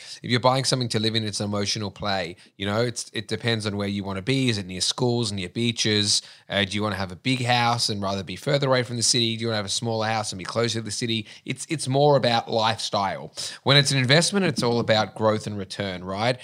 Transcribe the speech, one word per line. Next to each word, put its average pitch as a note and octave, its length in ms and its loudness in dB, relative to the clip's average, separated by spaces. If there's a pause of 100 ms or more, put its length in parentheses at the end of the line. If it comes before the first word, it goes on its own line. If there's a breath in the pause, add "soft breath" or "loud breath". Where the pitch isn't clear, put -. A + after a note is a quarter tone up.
(220 loud breath)
If A2 80 -6
you're A#2+ 120 4
buying B2+ 240 4
something B2+ 240 0
to A2+ 100 0
live A2 160 0
in, A2+ 80 0
it's G#2 160 -4
an G#2+ 60 -2
emotional G2+ 440 -2
play. F#2 460 -4 (220 loud breath)
You G2 80 -4
know, G#2 160 2
it's, A#2+ 320 -4
it A2 160 -6
depends A2 360 0
on G2+ 120 -2
where G2+ 100 -2
you G2+ 160 -4
wanna F#2+ 180 -6
be. C3 280 0
Is G#2+ 80 0
it G2 80 -6
near F#2 160 -6
schools, A#2+ 500 0
near F#2+ 160 -4
beaches? G#2+ 760 0 (280 loud breath)
Uh, G2+ 160 2
do F#2+ 100 -6
you G#2 80 -2
wanna G#2 140 -2
have F#2+ 160 -6
a - 20 -14
big C3 300 -2
house A#2+ 420 2
and G2+ 140 -4
rather G2 220 -4
be F#2 120 -10
further C#3+ 320 0
away B2+ 160 4
from A#2+ 140 -8
the A2+ 60 -2
city? A#2 340 2
Do A2 40 -6
you A#2 60 -2
wanna A2 100 0
have G#2 80 -2
a F#2+ 40 -8
smaller A2+ 380 -2
house A2 260 -2
and F#2+ 60 -8
be F2 40 -8
closer A2+ 360 0
to A2 60 -8
the G#2+ 60 -8
city? A2+ 360 -2 (180 loud breath)
It's, - 240 -6
it's D3+ 180 -4
more C#3 300 6
about A#2 340 2
lifestyle. G2+ 840 0 (300 loud breath)
When C3+ 140 6
it's C#3 140 4
an C#3 80 2
investment, E3+ 460 4
it's C#3+ 180 0
all A#2+ 180 2
about G#2+ 340 2
growth G#2+ 320 2
and G#2 100 -6
return, F#2+ 460 -6
right? G#2+ 400 -2